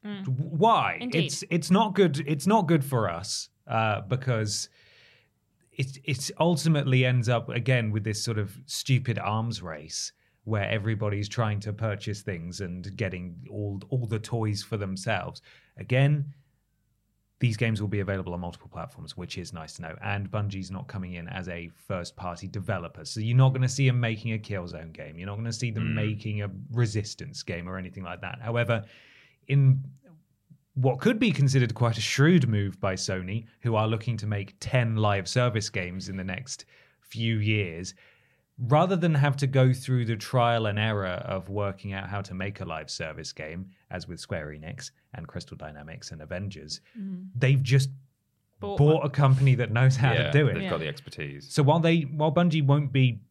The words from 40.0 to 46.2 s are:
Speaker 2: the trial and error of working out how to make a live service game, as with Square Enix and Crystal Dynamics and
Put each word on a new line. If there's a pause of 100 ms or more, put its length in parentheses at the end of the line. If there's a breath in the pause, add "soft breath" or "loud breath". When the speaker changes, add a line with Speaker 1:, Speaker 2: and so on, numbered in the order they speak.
Speaker 2:
the
trial
and
error (180)
of
working
out
how
to
make
a
live
service
game, (220 loud breath)
as
with
Square (100)
Enix (240)
and
Crystal
Dynamics
and